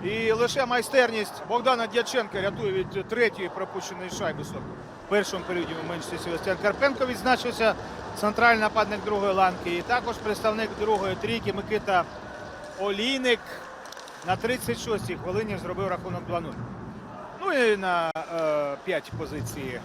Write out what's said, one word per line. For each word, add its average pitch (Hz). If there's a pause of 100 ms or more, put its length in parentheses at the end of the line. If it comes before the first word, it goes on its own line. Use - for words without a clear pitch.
І 220
лише 240
майстерність 233
Богдана 233
Дяченка 220
рятує 202
від 190
третьої 214
пропущеної 185
шайби 151
Сокола. - (420)
В -
першому 190
періоді 175 (100)
в 165
меншості 170
Севастьян 175
Карпенко 254
відзначився, 226 (420)
центральний 226
нападник 214
другої 202
ланки. 180
І 175
також 233
представник 214 (100)
другої 196
трійки 214
Микита 196 (760)
Олійник 233 (840)
на 185
тридцять 240
шостій 196
хвилині 196
зробив 180
рахунок 175
два 175
нуль. 156 (880)
Ну 370
і 233
на, 175
е, 151
п'ять 165
позиції. 131